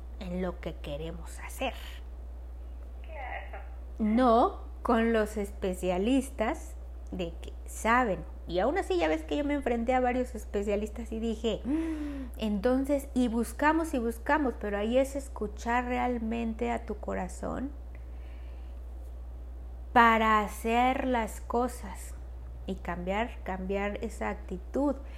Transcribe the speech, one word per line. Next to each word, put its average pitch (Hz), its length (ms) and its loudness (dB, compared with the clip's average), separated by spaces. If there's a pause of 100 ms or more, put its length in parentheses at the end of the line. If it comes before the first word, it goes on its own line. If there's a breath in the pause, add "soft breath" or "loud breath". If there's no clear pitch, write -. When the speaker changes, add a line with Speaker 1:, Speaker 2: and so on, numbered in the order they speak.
(200)
Speaker 1:
en 185 220 -2
lo 175 180 -2
que 160 160 -6
queremos 165 640 -8
hacer. - 340 -6 (1300)
Speaker 2:
Claro. - 600 -8 (340)
Speaker 1:
No 233 600 6 (220)
con 226 300 4
los 214 240 2
especialistas 208 1400 0 (360)
de 175 300 -4
que - 120 -10 (140)
saben. 214 580 2 (220)
Y 175 120 0
aún 247 180 4
así, 370 220 2
ya 320 100 4
ves 320 140 2
que 294 160 0
yo 294 60 2
me 285 100 2
enfrenté 240 400 2
a 254 60 4
varios 247 340 2
especialistas 214 760 -2
y 226 80 -4
dije, 220 460 0
"Mm", 294 640 -2 (100)
entonces, 254 760 2
y 247 140 4
buscamos 294 680 2
y 269 40 2
buscamos, 240 600 2
pero 202 160 0
ahí 220 220 4
es 269 180 4
escuchar 240 720 0
realmente 233 840 0
a 233 140 -2
tu 208 140 -4
corazón 190 720 -4 (2250 loud breath)
para 226 460 8
hacer 240 640 2
las 233 340 0
cosas - 720 -2 (520)
y 190 80 -4
cambiar, 185 560 -2 (140)
cambiar 196 580 -2
esa 220 260 -4
actitud. 262 680 -2 (220 loud breath)